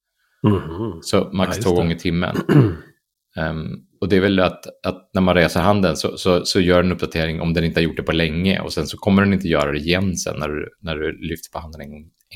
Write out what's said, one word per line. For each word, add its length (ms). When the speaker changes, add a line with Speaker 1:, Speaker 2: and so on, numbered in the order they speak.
Speaker 1:
Mhm. 580
Speaker 2:
Så 160
max 160
Speaker 1:
Ja, 60
just 120
Speaker 2:
två 20
Speaker 1:
det. 120
Speaker 2:
gånger 140
i 40
timmen. 360
Speaker 1:
<clears throat> 300
Speaker 2:
Ehm, 300
och 80
det 80
är 40
väl 180
att, 260
att 280
när 80
man 140
reser 240
handen 360
så, 220
så, 280
så 140
gör 240
en 80
uppdatering 500
om 120
den 100
inte 160
har 40
gjort 140
det 60
på 80
länge, 480
och 140
sen 140
så 100
kommer 240
den 120
inte 140
göra 240
det 60
igen 400
sen 220
när 100
du, 200
när 140
du 160
lyfter 260
på 60
handen 220
en 100
gång, 120